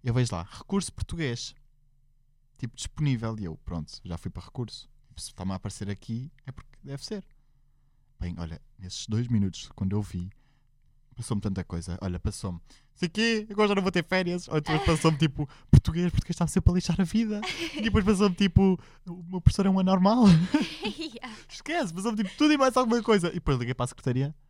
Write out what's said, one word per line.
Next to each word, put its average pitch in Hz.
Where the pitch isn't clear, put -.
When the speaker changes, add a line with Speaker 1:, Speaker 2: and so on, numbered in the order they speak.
Speaker 1:
eu 120
vejo 120
lá, 85
recurso -
português, 147
tipo, 127
disponível, 117
e 101
eu, 80
pronto, -
já 85
fui -
para 87
recurso. -
Tipo, -
se -
está-me 95
a -
aparecer 98
aqui, 113
é 131
porque -
deve 139
ser. 202
Bem, 87
olha, 82
nesses 92
dois 113
minutos, 98
quando 95
eu 107
vi, 92
passou-me 110
tanta 95
coisa. 85
Olha, 90
passou-me, 92
sei -
quê, 220
agora 208
já 202
não 196
vou 185
ter 180
férias. 180
Ou 156
depois 151
passou-me, 160
tipo, 147
português, 170
português -
está-me 170
sempre 180
a 175
lixar 175
a 196
vida. 214
E 302
depois 214
passou-me, 196
tipo, 196
o 175
meu 180
professor -
é 196
um 190
anormal. 190
<laughs> 175
Speaker 2:
<laughs> 320
Yeah. 226
Speaker 1:
Esquece, 294
passou-me, 208
tipo, 208
tudo 302
e 294
mais 262
alguma 240
coisa. 202
E -
depois 147
liguei 120
para 123
a -
secretaria 135